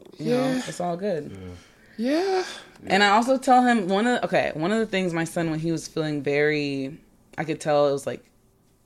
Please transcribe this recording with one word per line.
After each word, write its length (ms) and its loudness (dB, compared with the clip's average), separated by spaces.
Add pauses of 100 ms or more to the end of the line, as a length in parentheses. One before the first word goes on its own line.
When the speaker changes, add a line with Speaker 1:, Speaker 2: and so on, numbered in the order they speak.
(200)
Speaker 1:
you 140 -2
know, 40 2 (160)
Speaker 2:
Yeah. 140 -2
Speaker 1:
it's 140 -10
all 160 -4
good. 340 -4 (640)
Speaker 3:
Yeah. 140 -2
Speaker 2:
Yeah. 320 0 (440)
Speaker 1:
And 160 2
I 60 4
also 280 4
tell 260 6
him 240 2
one 200 2
of, 160 2
okay, 320 0
one 160 -2
of 80 2
the 80 0
things 260 -2
my 120 -2
son, 260 -2
when 80 -4
he 120 -2
was 160 -4
feeling 340 -4
very, 760 0 (420)
I 40 -4
could 160 -4
tell 280 4
it 40 2
was, 160 -4
like, 160 -8 (640)